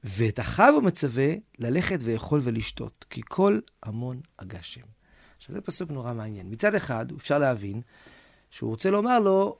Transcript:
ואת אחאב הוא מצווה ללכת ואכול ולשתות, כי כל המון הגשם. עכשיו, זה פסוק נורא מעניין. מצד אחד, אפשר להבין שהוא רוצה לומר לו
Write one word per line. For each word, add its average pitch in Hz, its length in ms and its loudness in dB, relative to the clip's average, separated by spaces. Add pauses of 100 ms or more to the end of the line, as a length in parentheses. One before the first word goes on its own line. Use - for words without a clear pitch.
ואת 107 360 0
אחאב 226 340 6
הוא 294 80 4
מצווה 139 440 2 (320)
ללכת 156 440 0
ואכול 113 400 0
ולשתות, 113 680 -4
כי - 180 -10
כל 202 320 2 (220)
המון 123 380 -8 (180)
הגשם. 92 420 -14 (560)
עכשיו, - 180 -18
זה 202 60 -8
פסוק 175 300 -6
נורא 123 220 -6
מעניין. 107 380 -8
מצד 202 240 0
אחד, 123 380 -2
אפשר 143 260 0
להבין 113 420 0 (680)
שהוא 110 200 -6
רוצה 113 200 0
לומר 220 280 4
לו 196 420 4